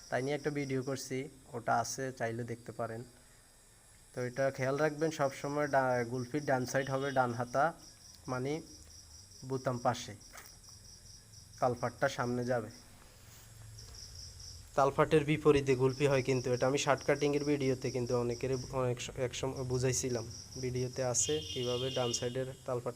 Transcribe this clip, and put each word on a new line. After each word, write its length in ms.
তাই 140
নিয়ে 160
একটা 200
ভিডিও 300
করছি, 280
ওটা 160
আছে, 200
চাইলে 320
দেখতে 280
পারেন। 220
তো 40
এটা 160
খেয়াল 260
রাখবেন 360
সবসময়, 560
ডা-, 360
গুলফির 380
ডান 220
সাইড 220
হবে 140
ডান 220
হাতা, 240
মানে 200
বোতাম 360
পাশে, 280
তালপাটটা 480
সামনে 340
যাবে। 180
তালপাটের 540
বিপরীতে 460
গুলফি 360
হয়, 180
কিন্তু 260
এটা 160
আমি 140
শার্ট 220
কাটিংয়ের 420
ভিডিওতে 460
কিন্তু 180
অনেকের 280
অনেক 240
স-, 100
এক 120
সময় 320
বুঝাইছিলাম, 540
ভিডিওতে 380
আছে 200
কিভাবে 360
ডান 120
সাইডের 280
তালপাট 300